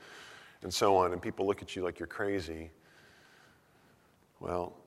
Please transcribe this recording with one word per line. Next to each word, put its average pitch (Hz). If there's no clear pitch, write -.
and 92
so 101
on, 90
and 90
people 98
look 98
at -
you 92
like 87
you're 85
crazy. 82
Well, 87